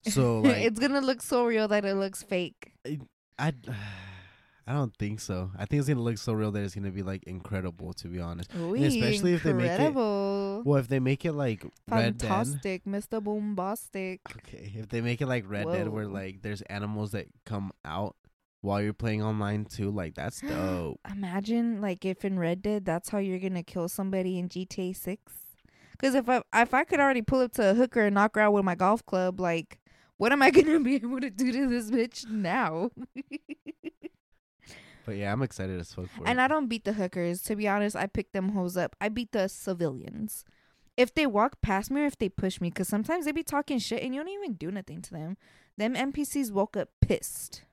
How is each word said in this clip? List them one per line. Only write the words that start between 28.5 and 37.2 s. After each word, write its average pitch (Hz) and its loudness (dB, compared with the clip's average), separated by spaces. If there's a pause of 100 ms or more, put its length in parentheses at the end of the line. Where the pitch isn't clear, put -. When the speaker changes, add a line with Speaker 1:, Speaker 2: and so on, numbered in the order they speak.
Speaker 2:
with 202 4
my 180 2
golf 202 4
club, 185 0
like, 170 -2 (380)
what 220 4
am 277 6
I 285 10
<laughs> - -
gonna 311 8
be 262 2
able 247 -2
to 254 -4
do 247 0
to 262 2
this 240 0
bitch 233 0
now? 202 0 (240)
<laughs> 269 -12 (1700)
Speaker 1:
But 107 -8
yeah, 101 -2
I'm 123 0
excited 95 -4
as 82 -10
fuck 92 -10
for - -6
Speaker 2:
And 254 2
Speaker 1:
it. 254 6
Speaker 2:
I 262 4
don't 294 2
beat 220 -4
the 202 0
hookers. 180 -2